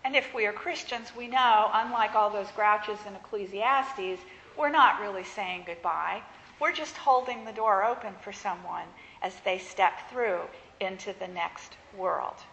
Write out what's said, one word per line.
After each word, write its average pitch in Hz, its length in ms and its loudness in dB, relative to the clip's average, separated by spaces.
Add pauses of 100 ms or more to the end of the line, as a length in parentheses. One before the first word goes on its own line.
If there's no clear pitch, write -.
And 269 120 -2
if 262 180 2
we 226 120 2
are 208 80 0
Christians, 240 600 -8
we 240 120 -10
know, 233 460 6
unlike 226 400 2
all 214 160 6
those 202 220 -4
grouches 214 560 2
in 196 80 -12
Ecclesiastes, 202 1040 -2 (340)
we're 294 140 0
not 269 320 6
really 190 220 -6
saying 185 420 -8
goodbye. 170 560 -4 (380)
We're 320 120 2
just 311 260 -8
holding 254 480 2
the 220 60 -10
door 208 320 4
open 233 380 -2
for 202 100 -12
someone 180 540 -8 (380)
as 185 100 -4 (100)
they 185 140 0
step 185 360 2 (180)
through 220 300 0 (380)
into 190 400 -6
the 185 80 -8
next - 480 -8 (220)
world. 180 380 -2 (180)